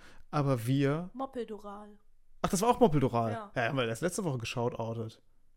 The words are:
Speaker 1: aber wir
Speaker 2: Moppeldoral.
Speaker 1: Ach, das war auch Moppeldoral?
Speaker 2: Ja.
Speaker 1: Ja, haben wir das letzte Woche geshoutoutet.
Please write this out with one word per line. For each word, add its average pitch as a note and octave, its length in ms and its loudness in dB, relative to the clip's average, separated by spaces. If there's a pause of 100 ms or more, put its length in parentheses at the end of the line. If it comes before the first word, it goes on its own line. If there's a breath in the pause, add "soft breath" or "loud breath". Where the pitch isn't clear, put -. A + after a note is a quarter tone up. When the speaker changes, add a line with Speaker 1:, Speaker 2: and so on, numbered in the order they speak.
(300 loud breath)
Speaker 1:
aber C3+ 380 0
wir C#3 460 0
Speaker 2:
Moppeldoral. G#3 760 -10 (520)
Speaker 1:
Ach, - 80 0
das F3+ 120 0
war A3+ 80 4
auch A#3+ 100 6
Moppeldoral? B2+ 520 4
Speaker 2:
Ja. - 240 -8
Speaker 1:
Ja, A#2+ 140 2
haben C#3+ 80 -2
wir B2+ 100 2
das A2+ 140 -4
letzte E3 220 -2
Woche C#3 160 -2
geshoutoutet. A2+ 840 -4 (360)